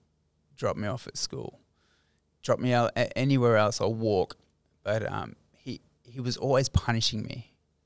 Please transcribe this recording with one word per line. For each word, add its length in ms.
drop 200
me 120
off 180
at 100
school. 420
Drop 160
me 140
out 240
a-, 200
anywhere 400
else, 240
I'll 140
walk. 420
But, 280
um, 260
he, 280
he 180
was 160
always 320
punishing 540
me. 300